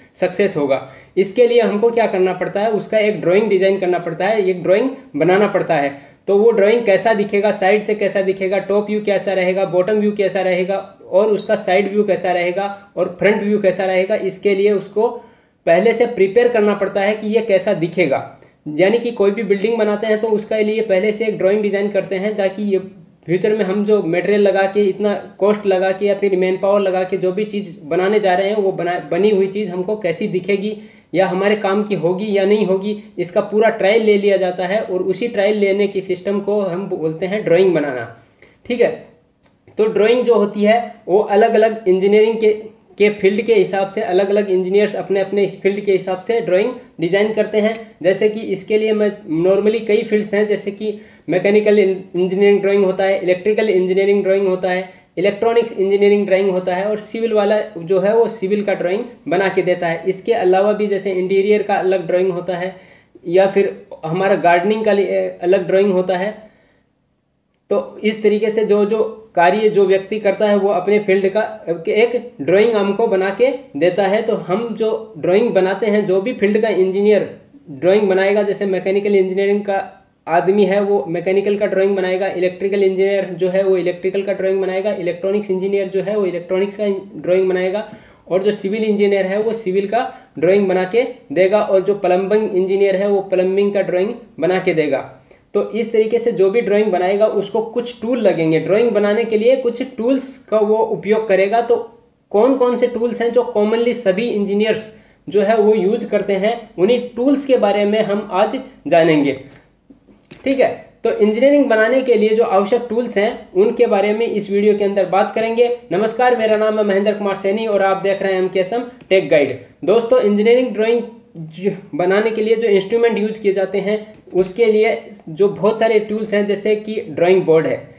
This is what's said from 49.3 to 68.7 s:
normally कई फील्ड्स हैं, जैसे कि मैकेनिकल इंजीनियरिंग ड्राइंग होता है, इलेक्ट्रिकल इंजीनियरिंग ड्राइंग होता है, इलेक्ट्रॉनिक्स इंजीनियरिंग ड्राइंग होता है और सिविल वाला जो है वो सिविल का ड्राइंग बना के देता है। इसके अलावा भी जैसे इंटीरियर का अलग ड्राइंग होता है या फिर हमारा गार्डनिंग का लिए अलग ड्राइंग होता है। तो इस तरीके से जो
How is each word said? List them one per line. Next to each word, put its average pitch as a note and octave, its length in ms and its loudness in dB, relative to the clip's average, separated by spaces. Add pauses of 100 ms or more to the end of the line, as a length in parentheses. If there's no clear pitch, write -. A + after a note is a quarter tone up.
normally G3+ 440 2
कई A3 160 2
फील्ड्स G#3 300 -2
हैं, G#3 140 2
जैसे G#3 240 -4
कि G#3 280 -8 (300)
मैकेनिकल G#3 500 2
इंजीनियरिंग F#3+ 800 2
ड्राइंग G3 240 2
होता F#3 180 0
है, F#3+ 180 0
इलेक्ट्रिकल G#3 480 0
इंजीनियरिंग F#3+ 540 2
ड्राइंग G3 240 2
होता F#3 240 -2
है, F#3 200 -4 (260)
इलेक्ट्रॉनिक्स A3+ 560 0
इंजीनियरिंग G3+ 540 2
ड्राइंग F#3+ 240 2
होता F3+ 240 -2
है F#3+ 100 -2
और G#3+ 140 -4
सिविल A3+ 340 -6
वाला G#3+ 260 2 (200)
जो F3 200 0
है G3+ 160 2
वो A3+ 140 4
सिविल G3+ 360 -2
का G3+ 100 0
ड्राइंग F#3 280 -2 (240)
बना F#3 220 0
के F#3 120 -2
देता F3 260 0
है। E3 200 -4
इसके F#3 260 -2
अलावा F#3+ 400 2
भी G#3 140 -2
जैसे G3 240 -2
इंटीरियर G3 520 0
का G3+ 120 -2
अलग F3+ 320 0
ड्राइंग F3+ 240 0
होता F3 260 -6
है F#3 180 -8 (520)
या F#3 200 4
फिर G3+ 240 0 (340)
हमारा F#3 320 0
गार्डनिंग F3+ 480 2
का G#3 80 2
लिए F#3+ 340 0 (120)
अलग F3+ 280 0
ड्राइंग F#3+ 240 2
होता F#3 260 0
है। G3 140 -4 (1400)
तो - 300 -4
इस G#3+ 240 -2
तरीके G#3+ 260 2
से G#3+ 160 0
जो G#3 200 2